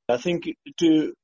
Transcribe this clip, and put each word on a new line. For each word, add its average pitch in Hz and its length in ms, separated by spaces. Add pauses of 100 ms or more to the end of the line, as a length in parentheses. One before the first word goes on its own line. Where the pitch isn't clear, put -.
I 123 100
think 170 260 (380)
to, 156 320 (100)